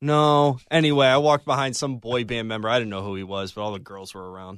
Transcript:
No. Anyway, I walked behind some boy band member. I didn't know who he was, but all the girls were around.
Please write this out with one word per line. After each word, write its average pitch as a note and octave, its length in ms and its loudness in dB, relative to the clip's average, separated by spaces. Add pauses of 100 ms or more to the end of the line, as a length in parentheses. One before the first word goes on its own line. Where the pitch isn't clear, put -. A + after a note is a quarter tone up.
No. D3 580 4 (120)
Anyway, D3 360 4
I C3 100 6
walked D3 280 4
behind C3+ 300 -2
some C3+ 220 -6
boy A#2+ 260 -4
band A2+ 240 -6
member. A2 220 -4
I B2 100 4
didn't A2 120 -4
know G2 120 -6
who G2 120 -6
he F#2+ 80 -8
was, G2 280 -8
but G#2 100 -10
all G#2 120 -6
the G2 60 -8
girls G2 340 -16
were F#2 180 -14
around. F#2+ 260 -16